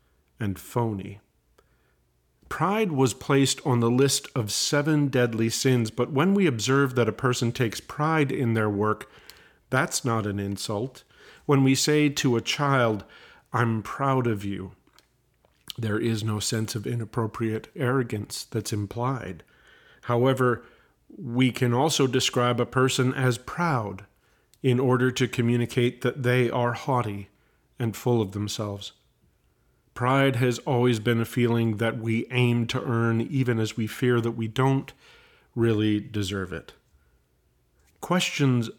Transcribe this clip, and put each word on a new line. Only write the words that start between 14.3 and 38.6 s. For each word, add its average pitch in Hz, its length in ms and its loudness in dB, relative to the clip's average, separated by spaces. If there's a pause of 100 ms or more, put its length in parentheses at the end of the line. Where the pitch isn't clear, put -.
you," 95 300 -8 (1040)
there 107 200 -2
is 113 280 0
no 107 160 -2
sense 110 340 -4
of 104 100 -8
inappropriate 113 880 -4
arrogance 123 680 -2
that's - 300 -6
implied. 104 680 -6 (580)
However, 123 600 2 (460)
we 127 460 0
can 120 200 2
also 143 320 2
describe 123 540 0
a 120 60 0
person 131 480 2
as 127 240 2
proud 113 680 -4 (560)
in 123 160 4
order 127 320 2
to 127 200 0
communicate 120 720 0
that 127 220 -2
they 123 260 4
are 120 240 0
haughty 107 560 -4 (500)
and 113 160 -2
full 120 260 2
of 95 120 -4
themselves. 104 580 -8 (1000)
Pride 131 440 2
has 123 220 2
always 123 420 2
been 117 180 2
a 113 60 0
feeling 117 520 0
that 117 220 -2
we 113 320 -2
aim 120 360 2
to 127 140 -4
earn, 117 380 0
even 120 400 0
as 110 160 -2
we 110 120 -4
fear 123 340 0
that 117 100 -2
we 113 160 -6
don't 135 460 0 (600)
really 107 460 2
deserve 101 540 -6
it. - 180 -12 (1300)
Questions 135 800 0